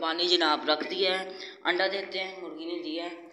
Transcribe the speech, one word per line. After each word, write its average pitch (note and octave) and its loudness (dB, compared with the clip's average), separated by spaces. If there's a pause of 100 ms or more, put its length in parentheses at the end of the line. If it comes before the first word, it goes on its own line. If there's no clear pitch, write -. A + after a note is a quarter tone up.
पानी E3 0
जनाब D#3 4
रख D3+ 4
दिया F#3 2
है। F#3+ -4 (400)
अंडा F3 4
देते F#3 -4
हैं, F#3+ -8
मुर्गी D#3+ -10
ने E3+ -4
दिया D#3+ -4
है, F3 -6 (220)